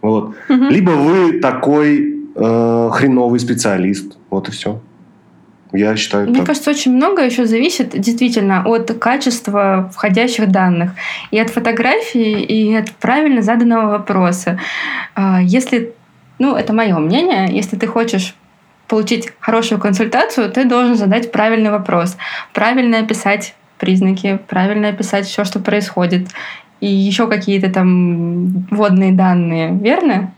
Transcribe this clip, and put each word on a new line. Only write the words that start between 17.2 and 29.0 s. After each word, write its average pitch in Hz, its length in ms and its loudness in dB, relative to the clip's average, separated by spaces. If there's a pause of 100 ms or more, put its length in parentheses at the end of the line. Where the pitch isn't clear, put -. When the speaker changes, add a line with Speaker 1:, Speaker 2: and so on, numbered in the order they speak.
Speaker 2:
если 208 180 -4
ты 220 100 -4
хочешь 208 480 -2 (540)
получить 220 420 -2 (100)
хорошую 226 380 0
консультацию, 220 720 0
ты 254 140 0
должен 247 320 2
задать 214 360 0
правильный 220 380 2
вопрос, 185 460 -2 (380)
правильно 233 460 2
описать 208 540 -2 (240)
признаки, 190 600 0 (100)
правильно 208 400 0
описать 202 380 -4
все, 208 180 -4
что 190 160 -4
происходит, 180 680 -2 (520)
и 196 60 -4
еще 196 420 0
какие-то 196 420 0
там 180 1000 0
вводные 190 420 2